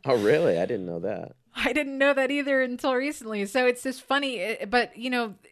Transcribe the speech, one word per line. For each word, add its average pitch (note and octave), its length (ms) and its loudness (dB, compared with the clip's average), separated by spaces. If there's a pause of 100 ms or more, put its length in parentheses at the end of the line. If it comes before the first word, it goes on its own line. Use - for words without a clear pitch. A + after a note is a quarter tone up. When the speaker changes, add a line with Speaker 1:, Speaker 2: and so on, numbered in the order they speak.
Speaker 1:
Oh, B2+ 140 2
really? A2 400 4
I F#2 80 0
didn't G2 200 -4
know E2+ 140 -6
that. F2+ 320 -6 (220)
Speaker 2:
I A#3+ 180 -2
didn't C#4 260 -2
know C#4 140 4
that C4 180 0
either C#4 320 2
until B3+ 320 0
recently. A#3+ 520 -4
So B3+ 200 2
it's B3 160 2
just C4 200 -6
funny, C4+ 360 -2
eh, G#3 280 -4
but, A3+ 300 0
you A#3+ 140 -6
know, A#3 240 -2 (180)